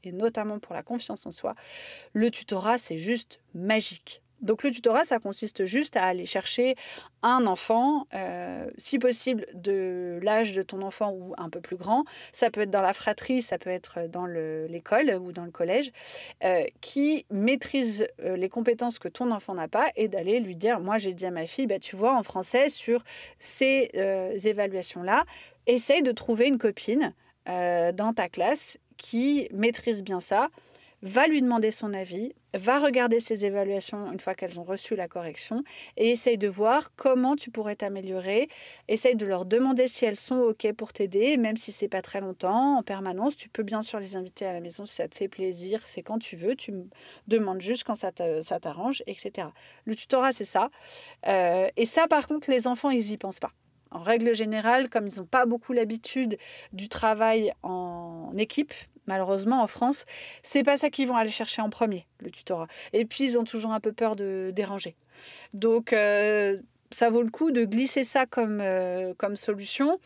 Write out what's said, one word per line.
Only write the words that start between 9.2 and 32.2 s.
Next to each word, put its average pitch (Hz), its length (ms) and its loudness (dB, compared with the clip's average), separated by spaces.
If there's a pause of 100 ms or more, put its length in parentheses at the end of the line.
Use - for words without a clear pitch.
de 180 680 -2
l'âge 214 300 2
de 190 80 0
ton 190 220 -6
enfant 196 300 -4
ou 185 260 -10
un 170 100 -8
peu 170 140 -10
plus - 140 -10
grand. 208 280 2 (280)
Ça 226 180 4
peut 214 120 -2
être 202 80 -2
dans 196 120 4
la 190 100 4
fratrie, 240 480 0
ça 202 160 -2
peut 185 140 -8
être 175 380 -6
dans 175 180 -6
le, 160 400 -4
l'école 208 500 2
ou 180 160 -8
dans 170 140 -10
le 175 40 -12
collège, 220 420 0 (500)
euh, 180 220 4 (180)
qui 285 480 0
maîtrise, 226 760 0 (140)
euh, 185 160 -2
les 185 140 -2
compétences 233 480 0
que - 100 -8
ton 247 220 -4
enfant 202 240 -4
n'a 165 140 -6
pas 285 280 2
et 220 120 0
d'aller 196 320 0
lui 190 160 -6
dire, « 208 240 0
Moi, 196 180 0
j'ai 196 160 -2
dit 175 100 -8
à 180 60 -2
ma 165 160 -6
fille, 269 200 -4
bah, 196 120 0
tu - 180 -12
vois, 226 180 4
en 240 80 2
français, 240 460 2
sur 240 340 0 (360)
ces, 269 560 2
euh, 190 500 -2
évaluations-là, 196 800 0 (420)
essaye 254 360 4
de 254 100 4
trouver 233 360 2
une 269 100 4
copine, 226 560 0 (340)
euh, 175 440 2
dans 208 200 0
ta 214 160 0
classe 214 500 0 (200)
qui 269 560 0
maîtrise 220 480 0
bien 185 180 -4
ça. » 220 300 2 (520)
Va 214 240 4
lui 311 160 4
demander 233 280 4
son 220 220 -6
avis, 190 400 -6 (220)